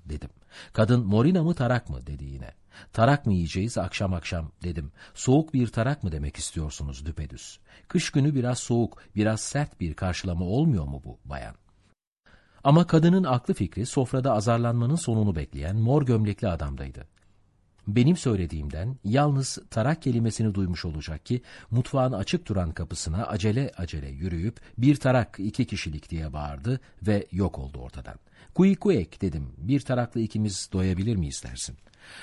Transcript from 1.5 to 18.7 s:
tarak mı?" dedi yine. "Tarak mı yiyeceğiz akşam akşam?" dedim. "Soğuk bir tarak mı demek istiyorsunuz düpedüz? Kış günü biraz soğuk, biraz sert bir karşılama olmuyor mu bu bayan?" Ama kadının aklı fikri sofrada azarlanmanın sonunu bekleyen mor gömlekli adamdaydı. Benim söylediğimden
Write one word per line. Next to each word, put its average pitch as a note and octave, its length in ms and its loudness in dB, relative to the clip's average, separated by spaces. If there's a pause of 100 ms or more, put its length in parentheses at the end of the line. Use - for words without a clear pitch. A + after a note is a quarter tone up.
tarak A#2+ 360 0
mı?" B1+ 180 -10
dedi C#2+ 180 -10
yine. C2+ 260 -12 (420)
"Tarak C3+ 320 4
mı A2 80 4
yiyeceğiz F#2 440 0
akşam F#2 360 -2
akşam?" E2 380 -6 (120)
dedim. D#2 280 -6 (220)
"Soğuk D3+ 400 2
bir B2 140 2
tarak A#2+ 360 -2
mı F#2 80 -2
demek C#2+ 260 -6
istiyorsunuz C#2+ 680 -8
düpedüz? D2 540 -10 (280)
Kış - 220 0
günü C#3+ 260 2
biraz B2 240 0
soğuk, - 420 0 (140)
biraz G#2+ 260 2
sert - 380 -4
bir E2 140 -2
karşılama F2+ 520 -2
olmuyor A2 400 2
mu C#2 200 -6
bu C2 200 -14
bayan?" C2+ 300 -10 (1080)
Ama D#3+ 240 8
kadının E3+ 360 6
aklı B2+ 300 0
fikri G2+ 320 -2
sofrada B2+ 480 0
azarlanmanın A#2 600 2
sonunu A2 400 0
bekleyen D2+ 400 -4
mor B2+ 300 4
gömlekli G#2+ 420 0
adamdaydı. C#2 600 -6 (800)
Benim B2 300 4
söylediğimden F2 880 -2